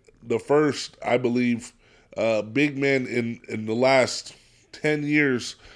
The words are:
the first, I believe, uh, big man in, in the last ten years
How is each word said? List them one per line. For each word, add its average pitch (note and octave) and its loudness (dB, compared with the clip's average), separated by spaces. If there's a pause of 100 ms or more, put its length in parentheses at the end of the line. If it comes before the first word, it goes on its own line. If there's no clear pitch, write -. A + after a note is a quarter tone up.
(240)
the A#2 -2
first, D3 0
I A#2 2
believe, A#2+ -2 (440)
uh, G#2+ 0
big C3+ -2
man C3+ 0
in, A#2 -4
in A2 -8
the A2 -2
last B2+ 2 (340)
ten D3+ -2
years D3 0 (200)